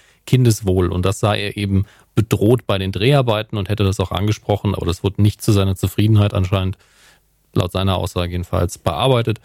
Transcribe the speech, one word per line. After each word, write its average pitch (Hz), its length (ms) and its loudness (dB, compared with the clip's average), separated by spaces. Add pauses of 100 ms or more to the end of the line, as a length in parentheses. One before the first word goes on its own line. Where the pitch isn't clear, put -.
(260)
Kindeswohl 104 680 2
und 90 140 -2
das 98 140 0
sah 104 160 0
er 101 220 -6
eben 98 280 0 (300)
bedroht 107 500 2
bei 98 140 -2
den 95 120 -4
Dreharbeiten 110 640 0
und 95 120 -6
hätte 104 140 0
das 95 160 0
auch 92 120 -2
angesprochen, 104 640 -2
aber - 140 -4
das 87 160 -4
wurde 98 180 -2
nicht 104 220 2
zu - 80 2
seiner 98 240 2
Zufriedenheit 104 580 2
anscheinend, 95 440 -2 (760)
laut 92 180 0
seiner 95 260 0
Aussage 90 340 -4
jedenfalls, 87 480 -2
bearbeitet 117 640 0